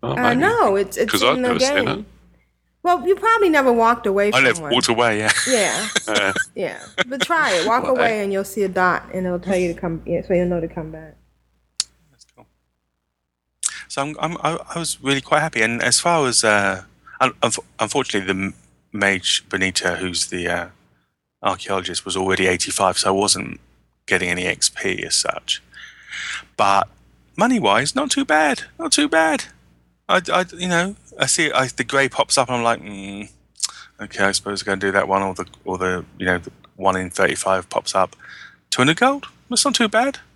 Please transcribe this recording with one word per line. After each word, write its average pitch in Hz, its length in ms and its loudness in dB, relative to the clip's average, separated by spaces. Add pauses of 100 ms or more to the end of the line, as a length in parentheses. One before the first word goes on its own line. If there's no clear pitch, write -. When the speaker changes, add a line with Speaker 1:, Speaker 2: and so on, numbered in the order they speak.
Speaker 1:
Oh, - 100 -4
Speaker 2:
Uh, - 40 -2
Speaker 1:
maybe. 247 260 2
Speaker 2:
no, 370 340 4
it's, 196 200 -2
it's 226 140 0
Speaker 1:
'Cause - 120 0
I've 262 140 4
Speaker 2:
in 254 60 -2
the 247 60 0
Speaker 1:
never 240 120 0
seen - 140 2 (120)
Speaker 2:
game. - 20 -2
Speaker 1:
it. 208 160 -4 (800)
Speaker 2:
Well, 349 240 2
you 381 100 4
probably 427 320 4
never 277 240 4
walked 233 340 4
away 202 220 2
Speaker 3:
I - 40 2
Speaker 2:
from 135 120 4
Speaker 3:
never 131 180 2
Speaker 2:
one. 147 100 -6
Speaker 3:
walked 123 160 0
away, 117 300 4
yeah. 107 140 2 (160)
Speaker 2:
Yeah. 214 400 0 (100)
Speaker 1:
<laughs> - 100 -6
Uh, 104 240 2 (220)
Speaker 2:
Yeah. 160 260 -6 (260)
But 262 160 -4
try 302 300 2
it. 175 140 2
Walk 233 180 0
Speaker 1:
Well, 269 120 0
Speaker 2:
away 226 240 2
Speaker 1:
I - 20 -2
Speaker 2:
and 196 100 -2
you'll 196 120 -2
see 202 180 -4
a 190 60 0
dot 185 440 0
and 185 140 -4
it'll 180 140 -2
tell 190 160 -2
you 180 180 0
to - 60 -12
come, 165 260 -4
yeah, 165 200 -2
so 190 80 0
you'll 180 120 2
know 175 140 0
to 165 80 -4
come 160 240 -10
back. 156 240 -20 (960)
Speaker 3:
That's 135 160 -20 (100)
cool. 113 100 -20 (1400)
So - 140 -4
I'm, 151 180 -6
I'm, 160 220 -4
I, 160 160 -2 (160)
I 165 40 -4
was - 240 -6
really 135 180 0
quite 151 200 2
happy. 151 220 -2
And 117 200 0
as 123 180 2
far 170 260 2
as, 117 180 2
uh, 101 380 2 (380)
un-, 127 120 4 (100)
unf-, 117 160 0 (220)
unfortunately, 107 520 -2
the 92 60 0
m-, 95 160 -4 (380)
mage 98 560 0
Benita, 92 480 -2
who's 90 320 -4
the, 87 200 -4
uh, 87 200 -4 (760)
archaeologist, 92 640 -4
was 90 120 -6
already 95 300 0
eighty-five, 92 520 0
so - 100 0
I 95 40 2
wasn't 98 480 -2 (460)
getting 90 220 0
any 90 180 -2
X 92 240 -2
P - 340 -6
as - 120 -4
such. - 460 -4 (960)
But 98 320 4 (480)
money-wise, 151 580 2
not 269 160 -2
too 269 140 0
bad. 254 380 2 (160)
Not 320 140 -4
too 302 160 2
bad. 320 360 2 (640)
I, 185 140 2 (100)
I, 180 140 2 (100)
you 180 120 -4
know, 180 280 0 (220)
I 135 80 0
see 160 200 2
it, - 80 -2
I, 131 140 2
the - 160 -4
grey 135 240 2
pops - 300 0
up, 123 100 2
and 123 80 -2
I'm 117 80 -2
like, 117 180 2
"Mm, 101 480 -12 (720)
okay, 104 240 -4
I 98 80 2
suppose 101 300 -6
I'm - 40 -6
gonna 98 140 -2
do 98 120 0
that 98 140 2
one," 98 160 2
or 95 120 -2
the, 90 120 -8 (180)
or 92 140 -4
the, 92 260 -2 (140)
you 92 80 -6
know, 90 120 2
the 85 120 -10 (260)
one 95 200 0
in 92 140 -4
thirty-five 95 580 0
pops - 260 -4
up. 95 220 0 (540)
Two - 100 -2
hundred 147 160 4
gold? 269 300 2 (240)
That's 247 140 0
not 277 100 0
too 233 140 2
bad. 240 300 0 (180)